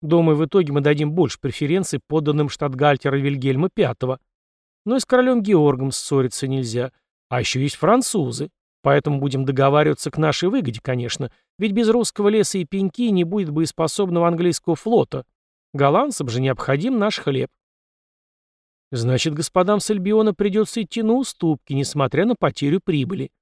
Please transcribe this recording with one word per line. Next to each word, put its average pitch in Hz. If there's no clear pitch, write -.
Думаю, 160
в 156
итоге 151
мы 143
дадим 151
больше 160
преференций 151
подданным 147
штатгальтера 139
Вильгельма 139
пятого. 131
Но 240
и -
с -
королем 247
Георгом 147
ссориться 135
нельзя. 127
А 127
еще 127
есть 143
французы. 160
Поэтому 143
будем 135
договариваться 139
к -
нашей 156
выгоде, 170
конечно, 123
ведь 202
без 220
русского 220
леса 214
и 180
пеньки 196
не 180
будет 175
боеспособного 170
английского 170
флота. 175
Голландцам 151
же 120
необходим 143
наш 208
хлеб. 131
Значит, 127
господам 180
с -
Альбиона 214
придется 208
идти 226
на 220
уступки, 170
несмотря 139
на 240
потерю 143
прибыли. 139